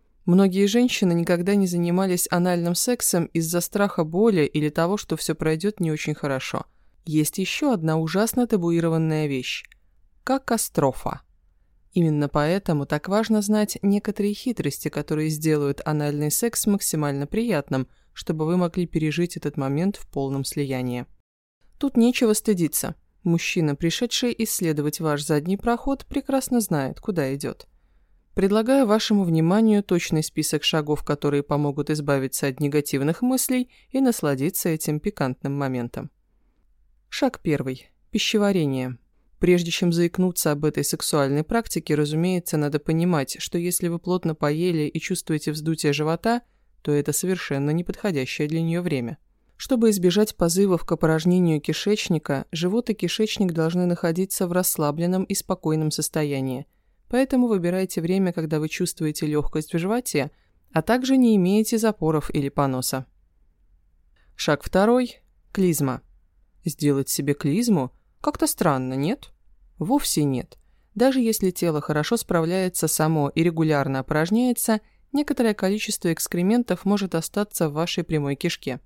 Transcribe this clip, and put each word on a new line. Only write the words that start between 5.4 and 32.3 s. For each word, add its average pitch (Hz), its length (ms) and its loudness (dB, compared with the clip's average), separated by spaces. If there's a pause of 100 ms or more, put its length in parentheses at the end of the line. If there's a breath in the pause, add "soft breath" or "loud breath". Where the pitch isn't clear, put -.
не 165 120 0
очень 151 240 -4
хорошо. - 500 -4 (420)
Есть 151 300 0
еще 254 340 0
одна 160 260 0
ужасно 196 500 0
табуированная 165 800 0
вещь. 131 360 -6 (600)
Какастрофа. - 1000 -2 (720)
Именно 151 360 2
поэтому 151 580 0
так 151 200 -4
важно 214 360 2
знать 214 400 0
некоторые 202 500 0
хитрости, 156 560 -4
которые 151 400 -4
сделают 151 560 0
анальный 147 460 -2
секс - 340 -2
максимально 147 640 0
приятным, 151 600 -2 (240)
чтобы 156 360 -4
вы 175 100 2
могли 175 300 0
пережить 156 500 -2
этот 147 180 -6
момент 147 420 -2
в - 120 -16
полном 135 340 -4
слиянии. 127 640 -4 (720)
Тут - 180 -2
нечего 233 380 4
стыдиться. 175 640 -2 (260)
Мужчина, 165 540 0
пришедший 233 640 -2
исследовать 151 600 -2
ваш 147 240 -2
задний 160 340 0
проход, 240 500 -2
прекрасно 269 520 0
знает, 147 400 -2
куда 143 360 -2
идет. - 320 -8 (640)
Предлагаю 220 540 4
вашему 208 360 4
вниманию 190 600 4
точный 170 400 0
список 151 400 -4
шагов, 151 400 0
которые 143 400 0
помогут 147 480 0
избавиться 143 560 0